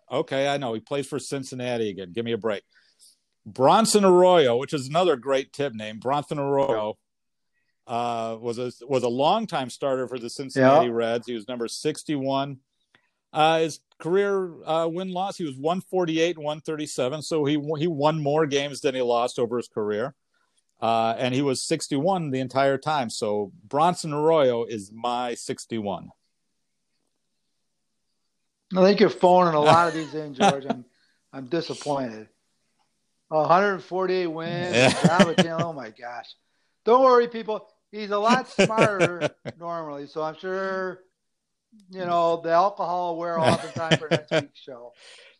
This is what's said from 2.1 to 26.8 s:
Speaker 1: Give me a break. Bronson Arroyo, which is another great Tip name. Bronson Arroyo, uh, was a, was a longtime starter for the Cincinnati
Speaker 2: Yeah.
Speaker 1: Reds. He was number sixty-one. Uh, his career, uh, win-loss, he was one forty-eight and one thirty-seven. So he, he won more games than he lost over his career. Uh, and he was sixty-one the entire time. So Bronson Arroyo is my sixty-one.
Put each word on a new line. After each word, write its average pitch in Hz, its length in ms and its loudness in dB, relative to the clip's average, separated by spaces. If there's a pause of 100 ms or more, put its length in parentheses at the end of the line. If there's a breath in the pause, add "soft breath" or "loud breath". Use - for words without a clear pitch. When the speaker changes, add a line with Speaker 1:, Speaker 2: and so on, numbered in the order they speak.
Speaker 1:
Give 117 120 -6
me 117 80 -4
a 113 60 -2
break. 98 240 -4 (840 soft breath)
Bronson 196 580 4
Arroyo, 180 520 8
which 135 160 -4
is 131 160 -6
another 165 280 2
great 135 360 -2
Tip 139 220 -4
name. 107 240 -10
Bronson 139 400 -4
Arroyo, 139 580 0 (880)
uh, 117 540 -4
was 117 180 -6
a, 123 140 -6 (140)
was 131 160 2
a 123 60 2
longtime 147 600 0
starter 131 400 -4
for 127 100 -8
the 117 120 -10
Cincinnati 131 560 4
Speaker 2:
Yeah. 117 60 -2
Speaker 1:
Reds. 117 340 -2
He 123 80 -8
was 104 120 -10
number 117 220 -6
sixty-one. 139 920 -4 (760)
Uh, 160 240 4
his 160 220 -2 (180)
career, 185 640 -2
uh, 160 260 0
win-loss, 185 460 -6
he 185 80 -8
was 139 140 -8
one 170 240 -2
forty-eight 165 540 0
and 151 80 -14
one 151 180 -6
thirty-seven. 151 580 -4
So 151 240 -2
he, 147 160 2 (180)
he 156 100 -2
won 156 340 0
more 151 240 2
games 139 340 -2
than 135 140 0
he 131 80 -2
lost 120 360 0
over 120 200 0
his 113 100 -8
career. 107 460 -4 (680)
Uh, 113 380 2
and 127 160 -2
he 135 80 0
was 135 240 -2
sixty-one 160 640 -2
the 131 100 -2
entire 135 380 2
time. 139 320 -2
So 104 420 -4 (120)
Bronson 156 480 0
Arroyo 147 520 2
is 101 280 -10
my 120 420 -4
sixty-one. 101 760 -8 (2750)